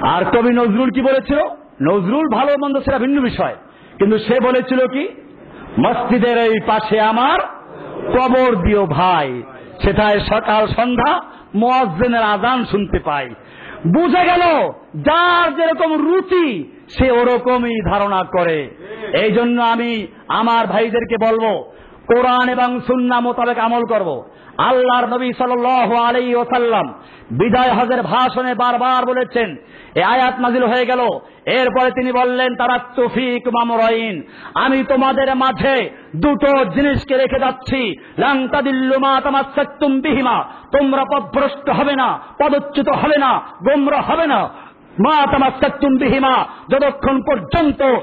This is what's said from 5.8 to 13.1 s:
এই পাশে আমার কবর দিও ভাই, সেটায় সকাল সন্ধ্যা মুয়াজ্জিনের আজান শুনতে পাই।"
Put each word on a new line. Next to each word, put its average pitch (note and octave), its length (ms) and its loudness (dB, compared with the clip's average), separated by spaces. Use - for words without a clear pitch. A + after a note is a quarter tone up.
এই A3+ 280 2
পাশে G#3+ 340 0
আমার A#3+ 380 2
কবর B3 440 2
দিও G3+ 300 2
ভাই, D3+ 560 0
সেটায় G#3 360 2
সকাল G#3+ 460 0
সন্ধ্যা B3 540 0
মুয়াজ্জিনের A#3 680 0
আজান A3 420 0
শুনতে F#3+ 340 -2
পাই।" C#3+ 300 -4